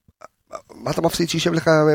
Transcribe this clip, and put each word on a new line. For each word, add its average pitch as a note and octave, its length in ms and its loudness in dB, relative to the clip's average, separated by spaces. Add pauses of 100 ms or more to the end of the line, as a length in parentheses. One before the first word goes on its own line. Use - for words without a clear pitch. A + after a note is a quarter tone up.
(760)
מה - 160 -8
אתה D3+ 120 -4
מפסיד E3 260 -2
שישב E3 240 -2
לך D#3+ 160 -2 (260)